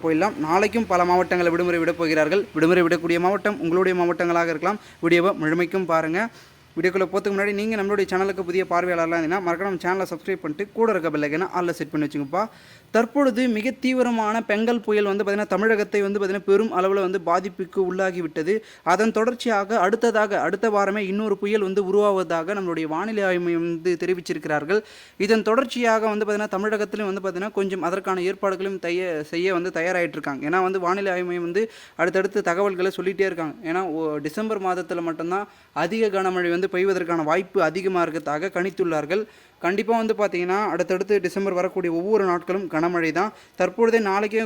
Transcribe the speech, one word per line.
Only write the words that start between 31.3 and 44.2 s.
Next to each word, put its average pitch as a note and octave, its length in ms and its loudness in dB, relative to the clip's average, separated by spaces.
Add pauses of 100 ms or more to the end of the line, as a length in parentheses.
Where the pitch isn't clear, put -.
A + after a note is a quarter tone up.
மையம் F3 180 -4
வந்து G3 160 0 (380)
அடுத்தடுத்து F#3+ 480 0
தகவல்களை F#3 480 0
சொல்லிட்டே F#3+ 320 0
இருக்காங்க. D#3+ 260 -6 (140)
ஏன்னா, F#3 140 -2 (100)
ஓ-, D#3+ 160 -2 (180)
டிசம்பர் G#3+ 400 -4
மாதத்துல F3 420 -4
மட்டும்தான் F3 380 -6 (380)
அதிக G#3+ 320 0
கனமழை F#3 320 0
வந்து E3+ 120 0 (120)
பெய்வதற்கான F3 560 0
வாய்ப்பு F#3 320 0
அதிகமா F3+ 420 0
இருக்கதாக D#3 500 -4
கணித்துள்ளார்கள். F3 680 -2 (420)
கண்டிப்பா G3+ 320 0
வந்து A3 240 0
பாத்தீங்கன்னா, F3+ 360 0 (160)
அடுத்தடுத்து F#3 420 0 (100)
டிசம்பர் F#3+ 340 -2
வரக்கூடிய F3+ 400 0
ஒவ்வொரு G3+ 320 2
நாட்களும் F3+ 420 -2
கனமழை E3 460 0
தான். G#3 120 0 (300)
தற்பொழுதே A3+ 480 2
நாளைக்கே G#3+ 380 0